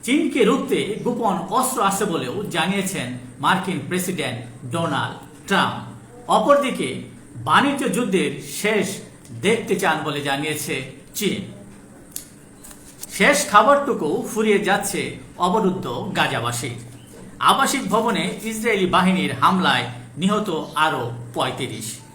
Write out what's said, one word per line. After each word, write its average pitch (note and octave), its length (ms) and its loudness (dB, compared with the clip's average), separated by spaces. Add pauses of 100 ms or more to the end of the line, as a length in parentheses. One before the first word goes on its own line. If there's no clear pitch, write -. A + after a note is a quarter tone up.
চীনকে C#4 400 2
রুখতে G#3 600 2
গোপন A3 340 0 (120)
অস্ত্র B3 320 0
আছে G3 240 2
বলেও D#3+ 380 -2
জানিয়েছেন F3 760 -2 (220)
মার্কিন F3 480 0
প্রেসিডেন্ট C#3 840 -4
ডোনাল্ড D3 760 -4
ট্রাম্প। D3 280 2 (520)
অপরদিকে A3+ 760 2 (320)
বাণিজ্য G#3+ 580 2
যুদ্ধের F#3 480 0 (200)
শেষ G#3 260 2 (540)
দেখতে A3 340 2
চান D#3 280 0
বলে D3 180 -4
জানিয়েছে C#3+ 680 -4 (240)
চীন। - 360 -2 (1600)
শেষ C#4 380 4
খাবারটুকু G#3+ 840 4
ফুরিয়ে G#3 260 4
যাচ্ছে F3+ 600 -2 (180)
অবরুদ্ধ F3+ 760 0
গাজাবাসীর। B2 640 -2 (600)
আবাসিক A3+ 500 4
ভবনে F#3+ 540 0
ইসরায়েলি A3 420 0
বাহিনীর F3+ 480 2
হামলায় C3 540 2 (300)
নিহত F#3 480 0 (100)
আরও C#3+ 360 2 (220)
পঁয়ত্রিশ। B2+ 680 -4 (160)